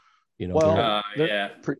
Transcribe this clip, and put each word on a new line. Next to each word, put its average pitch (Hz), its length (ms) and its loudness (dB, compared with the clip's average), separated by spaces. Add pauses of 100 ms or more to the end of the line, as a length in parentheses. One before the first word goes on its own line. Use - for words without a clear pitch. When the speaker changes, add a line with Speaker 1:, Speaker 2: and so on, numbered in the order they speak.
(380)
Speaker 1:
You 90 100 -6
know, 90 80 -2
Speaker 2:
Well, 156 180 4
Speaker 1:
they're 117 100 2
Speaker 3:
Uh, 104 180 0 (140)
Speaker 2:
they're 156 120 0
Speaker 3:
yeah. - 200 -2 (140)
Speaker 2:
pre-, 143 180 -6